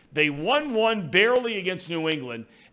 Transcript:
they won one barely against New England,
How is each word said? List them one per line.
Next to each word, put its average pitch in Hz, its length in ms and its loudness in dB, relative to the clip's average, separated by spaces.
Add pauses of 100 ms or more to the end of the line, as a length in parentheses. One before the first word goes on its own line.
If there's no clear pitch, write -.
(140)
they 151 160 2
won 240 460 0
one 220 340 0
barely 233 480 4
against 180 320 -6
New 165 180 -2
England, 127 380 -4 (280)